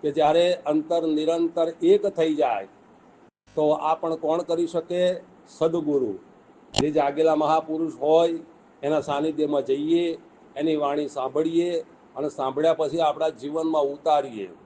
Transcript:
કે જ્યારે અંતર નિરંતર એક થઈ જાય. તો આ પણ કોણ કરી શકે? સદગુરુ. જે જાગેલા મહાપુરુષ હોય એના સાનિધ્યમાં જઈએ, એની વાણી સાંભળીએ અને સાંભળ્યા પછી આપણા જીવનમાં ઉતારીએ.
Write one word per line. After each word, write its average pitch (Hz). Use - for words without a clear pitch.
કે 151
જ્યારે 160
અંતર 156
નિરંતર 165
એક 202
થઈ 165
જાય. 117
તો 151
આ 156
પણ 165
કોણ 160
કરી 170
શકે? 175
સદગુરુ. 147
જે 151
જાગેલા 151
મહાપુરુષ 156
હોય 165
એના 147
સાનિધ્યમાં 147
જઈએ, 156
એની 156
વાણી 147
સાંભળીએ 160
અને 143
સાંભળ્યા 143
પછી 160
આપણા 156
જીવનમાં 156
ઉતારીએ. 139